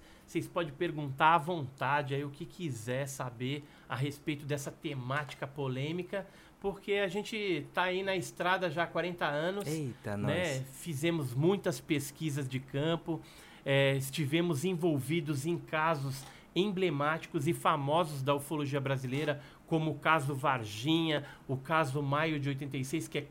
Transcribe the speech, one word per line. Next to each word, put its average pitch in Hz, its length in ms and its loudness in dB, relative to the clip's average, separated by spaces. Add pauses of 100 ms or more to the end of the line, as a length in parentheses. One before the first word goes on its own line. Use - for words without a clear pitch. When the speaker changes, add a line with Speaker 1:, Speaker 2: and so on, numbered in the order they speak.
(260)
Speaker 1:
Vocês 156 220 -4
podem 170 240 -2
perguntar 156 640 4
à - 40 6
vontade 143 720 -2
aí 139 100 0
o 143 60 -6
que 165 160 -10
quiser 131 640 -4
saber 131 560 -6 (260)
a 127 60 -2
respeito 139 500 -4
dessa 143 260 -4
temática 139 760 -6
polêmica, 151 800 -4 (320)
porque 196 340 -4
a 202 140 4
gente 196 680 -2
tá 180 100 2
aí 185 200 0
na 190 120 0
estrada 180 540 0
já 165 140 0
há 165 40 2
quarenta 175 380 -2
anos, 160 420 0
Speaker 2:
Eita, 135 480 -4
Speaker 1:
né? 143 440 0
Speaker 2:
nós. 127 40 -4 (160)
Speaker 1:
Fizemos 156 540 0
muitas 175 480 2
pesquisas 143 680 -2
de 127 120 -4
campo, 156 600 -2 (460)
é, 139 320 4
estivemos 151 640 2
envolvidos 156 840 2
em 170 100 2
casos 151 640 0 (300)
emblemáticos 160 920 0
e 170 60 4
famosos 151 680 2
da 143 140 4
ufologia 143 440 -2
brasileira, 135 600 0 (260)
como 156 240 2
o - 60 -4
caso 151 380 4
Varginha, 143 880 2 (240)
o 131 80 -2
caso 147 480 2
Maio 151 380 2
de 139 80 -2
oitenta 139 260 -4
e 131 80 -2
seis, 156 240 -4
que - 100 -6
é 139 140 0